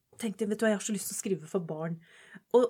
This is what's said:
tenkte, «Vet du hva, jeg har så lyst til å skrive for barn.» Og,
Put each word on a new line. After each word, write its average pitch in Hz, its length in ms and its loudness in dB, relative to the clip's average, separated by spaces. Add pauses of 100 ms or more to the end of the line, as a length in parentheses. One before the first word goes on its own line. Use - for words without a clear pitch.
(200)
tenkte, 214 280 -4
«Vet 208 120 -4
du 226 60 2
hva, 220 80 6
jeg 202 60 0
har - 40 -8
så 214 120 -2
lyst - 160 -6
til - 40 -8
å - 40 -6
skrive 156 280 -2
for 190 160 -2
barn.» 165 320 -6 (600)
Og, 247 140 8